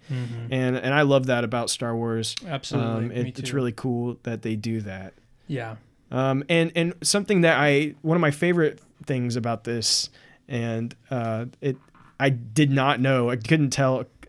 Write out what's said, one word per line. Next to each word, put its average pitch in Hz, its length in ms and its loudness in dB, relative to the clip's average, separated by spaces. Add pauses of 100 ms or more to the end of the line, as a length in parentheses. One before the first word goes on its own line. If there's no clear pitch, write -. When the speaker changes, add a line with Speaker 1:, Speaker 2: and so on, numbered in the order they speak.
Speaker 1:
Mm-hmm. 120 440 -6
Speaker 2:
And, 127 240 0
and 127 160 0
I 151 80 4
love 139 240 6
that 120 180 2
about 117 260 -2
Star 120 240 -4
Wars. 113 400 -2 (140)
Speaker 1:
Absolutely. 123 420 -2
Speaker 2:
Um, 113 200 -2
Speaker 1:
Me 110 60 -10
Speaker 2:
it, 123 240 -4
it's 123 100 -6
Speaker 1:
too. 127 80 -4
Speaker 2:
really 123 160 0
cool 120 500 -4
that 117 200 -6
they 110 120 -2
do 113 260 -4
that. 95 320 -12 (340)
Speaker 1:
Yeah. 117 280 -8 (340)
Speaker 2:
Um, 135 380 0
and, 165 280 2
and 170 260 0
something 196 400 2
that 165 180 6
I, 147 420 2
one 160 140 2
of 175 60 4
my 151 100 4
favorite 170 480 2 (260)
things 123 300 -2
about 117 300 -4
this, 117 440 -2 (380)
and, 117 480 -4 (160)
uh, 117 340 -4 (140)
it, 135 160 -2 (420)
I 139 120 2
did 123 420 2
not 135 300 2
know, 131 280 2
I 127 60 0
couldn't 139 360 2
tell 131 340 0 (240)